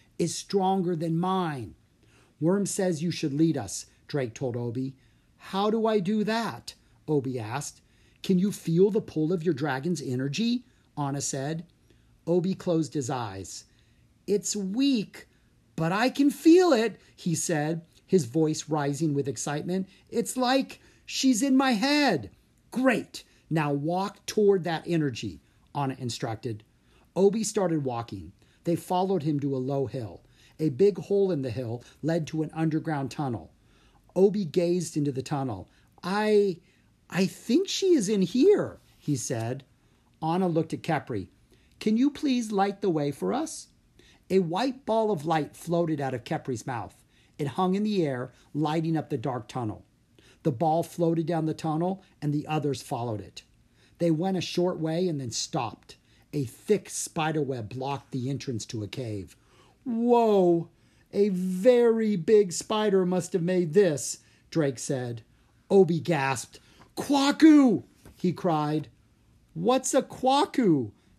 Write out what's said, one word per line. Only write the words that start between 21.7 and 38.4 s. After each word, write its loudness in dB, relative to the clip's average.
head." 2
"Great! 0
Now 0
walk -4
toward 4
that -2
energy," -2
Anna -4
instructed. -8
Obi 4
started -2
walking. -8
They 2
followed -2
him 0
to -2
a -4
low -2
hill. -10
A 0
big 2
hole 0
in -2
the -6
hill -6
led -2
to -4
an -6
underground -4
tunnel. -6
Obi 4
gazed -2
into 0
the -6
tunnel. -6
"I, 2
I 2
think 0
she 2
is 2
in 2
here," 4